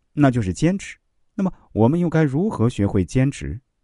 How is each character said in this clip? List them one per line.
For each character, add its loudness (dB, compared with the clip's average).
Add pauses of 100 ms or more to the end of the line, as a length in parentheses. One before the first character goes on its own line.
(120)
那 2
就 -2
是 -2
坚 0
持。 -14 (380)
那 -2
么 0 (220)
我 4
们 2
又 0
该 2
如 0
何 0
学 -2
会 0
坚 0
持？ -8 (260)